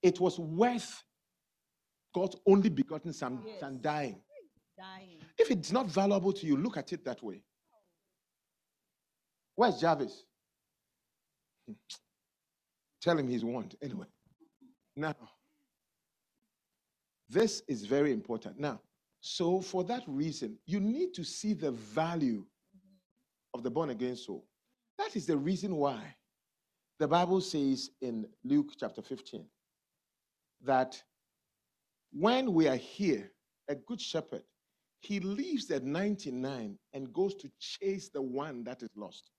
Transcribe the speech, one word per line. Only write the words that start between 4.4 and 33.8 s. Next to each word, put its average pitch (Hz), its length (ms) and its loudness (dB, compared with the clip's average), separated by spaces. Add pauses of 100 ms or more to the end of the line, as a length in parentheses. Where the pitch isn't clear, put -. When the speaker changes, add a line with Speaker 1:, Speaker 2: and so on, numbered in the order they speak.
Speaker 2:
Dying. 190 420 -18 (180)
Speaker 1:
If 453 140 6
it's 170 200 0
not 247 160 2
valuable 196 460 2
to 190 140 -6
you, 143 100 6
look 139 200 0
at - 160 -8
it 147 120 -8
that 123 160 -6
way. 98 220 -10 (2000)
Where's 220 240 6
Jarvis? 147 440 2 (2750)
Tell 170 160 4
him 139 100 0
he's 120 180 0
warned. 117 360 -4
Anyway. 180 240 -8 (920)
Now, 151 200 -4 (2250)
this 208 380 2
is 110 180 -4
very 143 260 4
important. 110 480 -4
Now, 139 220 -4 (400)
so 180 400 0
for 185 240 -2
that 247 220 -4
reason, 143 580 -4
you 196 140 0
need 277 340 0
to 175 100 -8
see - 300 -4
the 151 180 -2
value 120 720 0 (1080)
of 120 100 -8
the 123 80 0
born 156 180 0
again 127 260 -2
soul. 104 300 -10 (520)
That 427 180 -4
is 160 100 -4
the 160 120 2
reason 180 380 -2
why 139 400 -2 (840)
the 151 80 4
Bible 180 340 4
says 139 500 0 (100)
in 113 240 -4 (180)
Luke 147 340 4
chapter 107 240 -6
fifteen - 440 -10 (1160)
that 131 380 2 (1120)
when 233 420 2
we 160 140 6
are 131 80 4
here, 123 560 -2 (380)
a 143 60 -2
good - 260 -10